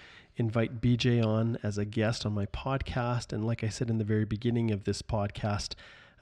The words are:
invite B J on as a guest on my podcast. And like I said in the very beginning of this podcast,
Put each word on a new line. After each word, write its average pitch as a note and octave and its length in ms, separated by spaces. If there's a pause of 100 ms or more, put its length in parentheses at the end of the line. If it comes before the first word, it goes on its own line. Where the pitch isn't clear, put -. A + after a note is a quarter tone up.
(360)
invite A2+ 440
B B2 160
J A#2+ 240
on A2+ 420
as G#2 160
a G#2 60
guest G#2+ 420
on G#2+ 80
my G2+ 120
podcast. B2 840
And G#2+ 140
like A#2 160
I A2 60
said A2+ 200
in A2+ 100
the G#2+ 60
very G#2+ 200
beginning A2+ 480
of G2 100
this - 180
podcast, G#2 720 (480)